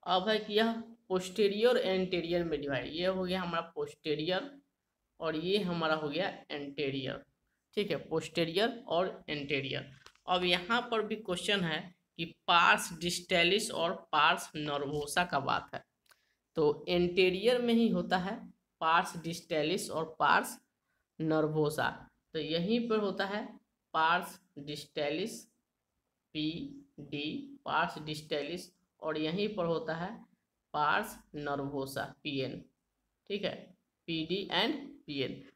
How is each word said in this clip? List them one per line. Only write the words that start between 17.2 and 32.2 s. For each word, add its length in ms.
में 120
ही 160
होता 300
है 160
pars 420
distalis 680
और 280
pars 380
nervosa, 680
तो 60
यहीं 500
पर 100
होता 280
है 200
pars 460
distalis 840
पीडी, 1300
pars 360
distalis, 720
और 160
यहीं 380
पर 100
होता 300
है 160
पार्स 420
नर्वोसा 680